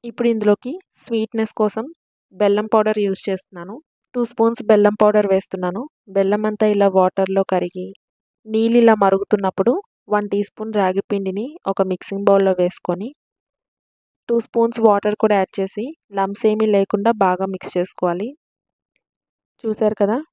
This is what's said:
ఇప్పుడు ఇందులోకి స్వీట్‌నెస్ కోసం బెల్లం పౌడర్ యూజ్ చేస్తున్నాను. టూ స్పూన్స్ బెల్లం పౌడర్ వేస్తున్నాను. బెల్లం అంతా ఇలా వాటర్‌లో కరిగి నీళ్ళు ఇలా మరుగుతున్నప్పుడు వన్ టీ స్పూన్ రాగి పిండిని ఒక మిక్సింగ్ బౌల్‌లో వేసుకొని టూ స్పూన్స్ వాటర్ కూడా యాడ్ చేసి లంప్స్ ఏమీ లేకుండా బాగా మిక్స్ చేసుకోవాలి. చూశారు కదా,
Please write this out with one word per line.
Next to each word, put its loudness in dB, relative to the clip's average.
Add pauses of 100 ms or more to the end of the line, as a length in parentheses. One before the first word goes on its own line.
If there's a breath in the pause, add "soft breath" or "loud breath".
ఇప్పుడు -4
ఇందులోకి 0 (280)
స్వీట్‌నెస్ -4
కోసం -2 (480)
బెల్లం 0
పౌడర్ 2
యూజ్ -4
చేస్తున్నాను. -10 (400)
టూ -2
స్పూన్స్ -2
బెల్లం 4
పౌడర్ 4
వేస్తున్నాను. -2 (280)
బెల్లం 0
అంతా 0
ఇలా 2
వాటర్‌లో 2
కరిగి -4 (580)
నీళ్ళు 2
ఇలా 6
మరుగుతున్నప్పుడు 0 (360)
వన్ -2
టీ -2
స్పూన్ -10
రాగి 0
పిండిని -4 (260)
ఒక -2 (100)
మిక్సింగ్ -6
బౌల్‌లో 4
వేసుకొని -4 (1200)
టూ 0
స్పూన్స్ -2
వాటర్ 4
కూడా 2
యాడ్ 0
చేసి -6 (300)
లంప్స్ -4
ఏమీ 2
లేకుండా 2 (140)
బాగా 0
మిక్స్ -8
చేసుకోవాలి. -2 (1300)
చూశారు 0
కదా, 0 (160)